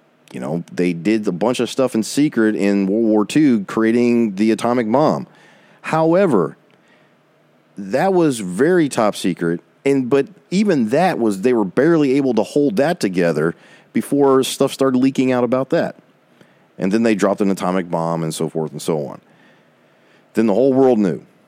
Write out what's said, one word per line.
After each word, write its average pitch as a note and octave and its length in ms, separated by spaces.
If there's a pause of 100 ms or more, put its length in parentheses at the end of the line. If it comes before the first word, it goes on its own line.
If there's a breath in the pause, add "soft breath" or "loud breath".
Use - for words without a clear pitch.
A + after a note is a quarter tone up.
(320)
you - 60
know, E2+ 240 (100)
they F2+ 200
did G#2 340
a F#2 60
bunch G#2 280
of A2+ 80
stuff B2+ 260
in A2 100
secret A2+ 500
in G2+ 320
World A2 180
War G#2+ 200
Two, B2 400
creating A#2 720
the A2 160
atomic A#2 380
bomb. A#2 360 (560 soft breath)
However, D#3+ 720 (1200 soft breath)
that B2+ 360
was D#3 260
very C3+ 500
top G#2+ 280
secret, F2 440 (240)
and, C3+ 240
but C3+ 200 (220)
even F3 400
that D#3 280
was, G#2 240
they B2+ 100
were A2 120
barely C#3+ 480
able C3+ 220
to G#2+ 80
hold C#3 340
that D#3 240
together E2+ 540 (380 loud breath)
before C3+ 520
stuff - 280
started C3+ 260
leaking C3 340
out B2 100
about B2+ 280
that. D#3+ 260 (840 soft breath)
And F#2+ 140
then A2+ 100
they A2+ 120
dropped G2 260
an G2 100
atomic F2+ 400
bomb E2 320
and D#2+ 120
so D#2+ 140
forth D#2 240
and D2 100
so D2+ 240
on. - 140 (1120 soft breath)
Then A2+ 120
the G2+ 80
whole C3 180
world B2+ 260
knew. F2+ 260 (240)